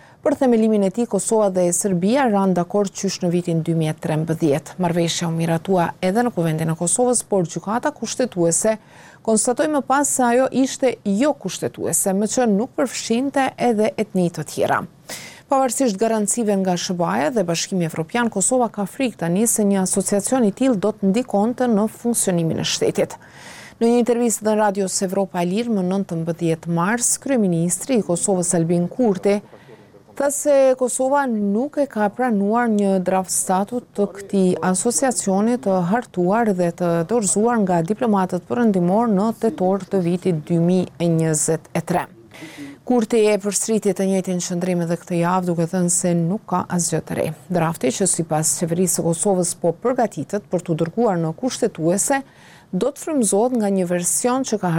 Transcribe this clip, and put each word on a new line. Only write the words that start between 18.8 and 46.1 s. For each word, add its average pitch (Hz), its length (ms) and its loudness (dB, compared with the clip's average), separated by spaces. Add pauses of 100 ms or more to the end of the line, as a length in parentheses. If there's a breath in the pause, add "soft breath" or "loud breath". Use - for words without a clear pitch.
frikë - 340 -4
tani 175 260 0
se 226 160 0
një 196 220 2
asociacion 202 640 0
i 196 40 2
tillë 254 320 0
do 208 80 2
të 196 200 0
ndikonte 240 600 0
në 208 160 2
funksionimin 180 760 -2
e - 40 -4
shtetit. - 480 -2 (640 loud breath)
Në 233 140 4
një 240 80 4
intervistë 233 460 0
në 214 120 2
Radios 202 460 0
Evropa 185 380 -2
e 175 80 0
Lirë 226 240 -2
më 185 160 0
nëntëmbëdhjetë 165 880 -2
mars, 220 340 0 (100)
kryeministri 196 800 0
i 190 60 -4
Kosovës 180 520 0
Albin 175 320 0
Kurti 202 460 0 (800 loud breath)
tha 277 160 0
se 294 200 0 (220)
Kosova 262 540 0
nuk 214 480 -2
e 285 80 2
ka 214 240 0
pranuar 226 640 0
një 202 220 2 (100)
draft 185 240 0
statut 202 560 -2 (100)
të 202 100 0 (100)
këtij 190 320 0 (180)
asociacioni 226 960 0
të 196 140 0 (180)
hartuar 214 640 0
dhe 175 180 2
të 170 180 0 (140)
dorëzuar 226 540 2
nga 175 240 2
diplomatët 196 640 0
perëndimor 220 640 2
në 196 140 2 (160)
tetor 196 420 0
të 196 160 -2
vitit 175 460 0
dy 170 100 2
mijë 175 300 2 (100)
e 170 140 0
njëzet 160 600 0
e 165 140 -4
tre. 170 220 -2 (800 loud breath)
Kurti 233 320 2 (100)
e 208 140 4
përsëriti 202 500 0
të 190 140 -2
njëjtin 185 340 -2
qëndrim 175 440 -2
edhe 165 120 -2
këtë 170 220 -4
javë, 180 320 0
duke 165 180 0
thënë 180 220 0
se 175 240 0